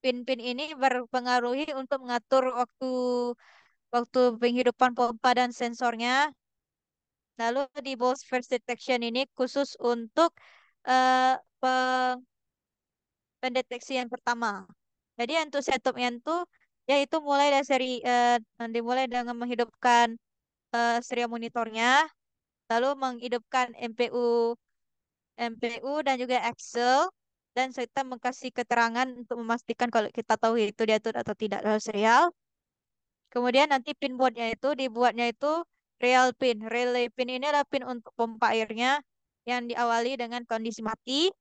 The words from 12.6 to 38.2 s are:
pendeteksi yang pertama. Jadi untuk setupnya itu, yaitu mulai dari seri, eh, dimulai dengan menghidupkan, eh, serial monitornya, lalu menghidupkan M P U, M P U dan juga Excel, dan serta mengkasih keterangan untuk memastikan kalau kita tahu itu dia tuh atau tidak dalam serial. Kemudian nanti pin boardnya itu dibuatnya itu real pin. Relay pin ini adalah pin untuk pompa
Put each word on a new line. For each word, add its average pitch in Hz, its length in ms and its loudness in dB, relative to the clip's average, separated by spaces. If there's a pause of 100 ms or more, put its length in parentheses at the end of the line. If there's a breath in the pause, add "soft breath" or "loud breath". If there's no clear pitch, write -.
pendeteksi 254 560 -4
yang 247 80 -6
pertama. 233 560 -4 (560)
Jadi 302 240 0
untuk 285 160 -4
setupnya 247 480 -2
itu, 247 280 -4 (520)
yaitu 285 320 2
mulai 285 320 2
dari 277 160 2
seri, 254 320 0
eh, 240 400 2 (320)
dimulai 240 320 0
dengan 240 320 -4
menghidupkan, 240 800 2 (560)
eh, 233 320 2
serial 240 240 -4
monitornya, 233 800 0 (640)
lalu 262 240 2
menghidupkan 247 800 -4
M 233 160 -8
P 240 200 -2
U, 233 440 2 (800)
M 226 240 -6
P 233 240 -6
U 285 160 -2
dan 269 160 0
juga 247 320 -2
Excel, 247 560 2 (480)
dan 254 200 -2
serta 262 320 -4
mengkasih 254 480 -6
keterangan 233 600 0
untuk 240 280 -8
memastikan 233 480 -2
kalau 220 240 0
kita 220 280 -2
tahu 226 200 2
itu 214 240 0
dia 214 160 2
tuh 220 160 -4
atau 220 200 -4
tidak 208 280 -4
dalam 214 160 2
serial. 226 520 4 (960)
Kemudian 247 440 2
nanti 269 240 -2
pin 254 200 -6
boardnya 233 360 0
itu 262 240 -2
dibuatnya 240 560 0
itu 311 320 -2 (320)
real 254 400 4
pin. 233 240 0
Relay 240 480 -2
pin 247 240 -6
ini 254 160 -4
adalah 294 160 2
pin 277 160 -4
untuk 247 320 -10
pompa 226 400 0